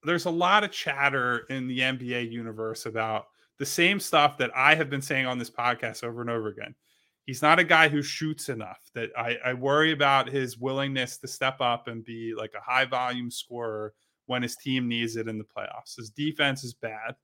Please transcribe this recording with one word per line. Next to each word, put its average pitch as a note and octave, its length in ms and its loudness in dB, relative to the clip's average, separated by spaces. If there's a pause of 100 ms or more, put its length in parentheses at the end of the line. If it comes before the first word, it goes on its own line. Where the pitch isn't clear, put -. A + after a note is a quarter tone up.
there's E3+ 220 0
a F3+ 40 0
lot F3+ 360 4
of G3 60 -6
chatter C3+ 760 0
in C3 180 -4
the B2+ 140 -2
N C3 160 0
B B2 160 -6
A A#2+ 80 -2
universe A2+ 640 -6
about A2 420 -2 (300)
the C#3 80 -4
same F#3+ 360 2
stuff D3 360 4
that B2 160 0
I C3+ 220 6
have D#3 140 -2
been C#3 120 -4
saying C3+ 240 -2
on B2+ 140 -2
this A#2 100 -6
podcast A#2+ 540 -2
over A#2 160 -8
and A#2+ 100 -4
over A2 200 -2
again. G2+ 260 -12 (500)
He's B2+ 160 -6
not D#3 160 8
a F3+ 60 6
guy D#3+ 260 8
who C#3+ 140 2
shoots D#3 460 -6
enough, G#2+ 440 -8
that A#2 240 -6
I, A#2+ 260 -2
I B2+ 120 0
worry D3 380 4
about C#3 360 4
his B2+ 300 -2
willingness C3+ 580 -2
to C3 100 -14
step C3 320 -2
up A#2+ 280 0
and A2+ 180 -10
be, A2+ 300 -8
like, A2 180 -8
a G#2 80 -12
high C3 240 2
volume B2 460 -4
scorer A2 640 -8 (320)
when B2+ 160 -2
his A#2+ 120 -6
team C3 320 -2
needs A#2 280 -2
it A2+ 120 -4
in G#2+ 120 -6
the G#2+ 40 -10
playoffs. - 520 -12
His A2 160 -16
defense C#3+ 520 -2
is A#2+ 120 -12
bad. A2+ 480 -10